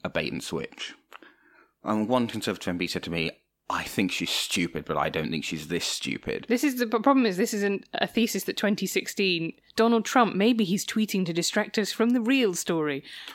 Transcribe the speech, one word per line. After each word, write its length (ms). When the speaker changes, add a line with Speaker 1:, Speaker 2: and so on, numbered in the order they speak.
Speaker 1:
a 60
bait 220
and 100
switch. 540
And 260
one 160
Conservative 440
M 100
P 80
said 160
to 80
me, 180
"I 140
think 280
she's 200
stupid, 540
but 120
I 120
don't 200
think 140
she's 240
this 180
stupid." 640
Speaker 2:
This 140
is 140
the 100
p-, 100
problem 300
is 100
this 160
is 80
an, 220
a 140
thesis 380
that 120
twenty 300
sixteen, 640
Donald 280
Trump, 320
maybe 280
he's 220
tweeting 420
to 60
distract 440
us 140
from 200
the 100
real 340
story. 480